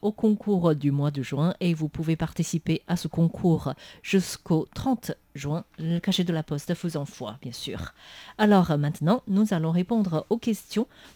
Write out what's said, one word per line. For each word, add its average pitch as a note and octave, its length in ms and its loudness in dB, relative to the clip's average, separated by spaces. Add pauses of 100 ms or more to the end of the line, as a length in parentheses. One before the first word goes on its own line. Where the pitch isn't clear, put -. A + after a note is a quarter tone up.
au G#3 100 0
concours G3+ 600 2
du C#3+ 160 0
mois C#3+ 200 2
de C#3+ 120 -2
juin D3+ 380 0
et F3 120 2
vous D#3 160 -2
pouvez D#3+ 260 -2
participer - 760 -2
à F3+ 100 0
ce D#3 100 -6
concours E3 640 2 (300)
jusqu'au - 720 0
trente - 380 -2 (220)
juin, D3 300 -6 (140)
le E3 200 0
cachet F#3 260 0
de F3 100 0
la D#3 80 0
poste D3+ 320 -4
faisant D#3+ 320 -4
foi, A#2 340 -12
bien - 120 -12
sûr. - 420 -10 (420)
Alors, G3+ 360 6
euh, D3 40 2
maintenant, D3+ 520 0
nous G3+ 260 2
allons D#3+ 160 0
répondre F#3 580 0
aux A#3+ 80 0
questions A3+ 500 -4 (300)